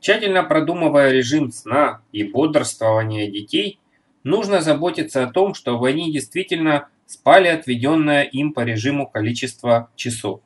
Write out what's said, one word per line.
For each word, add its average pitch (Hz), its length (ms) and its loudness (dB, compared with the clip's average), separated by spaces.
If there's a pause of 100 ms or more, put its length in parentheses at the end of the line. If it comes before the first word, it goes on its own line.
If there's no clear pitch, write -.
Тщательно 196 420 2
продумывая 151 680 2
режим 131 400 0
сна 127 480 -2 (120)
и 104 120 -4
бодрствования 110 1040 0
детей, 151 480 -6 (460)
нужно 196 380 0
заботиться 156 600 -2
о 120 80 -4
том, 190 220 0
чтобы 123 380 -2
они 160 200 -2
действительно 147 800 -2 (160)
спали 175 440 4
отведённое 147 720 0
им 139 320 -4
по 127 60 -4
режиму 120 460 -2
количество 120 880 -2
часов 113 500 -6